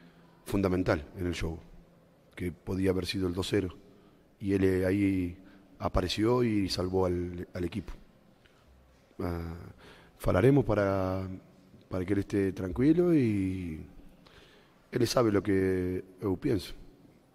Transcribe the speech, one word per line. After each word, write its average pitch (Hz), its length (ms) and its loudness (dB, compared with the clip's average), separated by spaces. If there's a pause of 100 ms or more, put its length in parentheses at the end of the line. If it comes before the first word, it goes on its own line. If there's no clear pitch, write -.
(440)
fundamental 92 640 0 (100)
en 90 100 -4
el 87 60 -2
show, 82 240 -6 (760)
que 90 160 -6
podía 95 380 -2
haber 90 160 0
sido 95 220 -2
el 87 60 -2
dos 90 160 -4
cero. 92 260 0 (640)
Y 98 140 -2
él, 95 100 2
eh, 92 220 2
ahí 92 520 0 (420)
apareció 104 640 0
y 104 260 0
salvó 92 360 0
al, 90 480 -4
al 92 100 -6
equipo. 87 300 -6 (1300)
Ah, 85 360 -6 (600)
falaremos 113 480 4
para, 95 600 0 (600)
para 92 160 -4
que 98 80 0
él 98 60 2
esté 98 320 0
tranquilo 151 640 2
y 95 680 0 (1080)
él 120 160 2
sabe 117 240 4
lo 101 100 4
que 92 600 0 (180)
yo 95 140 0
pienso, 117 380 -2 (600)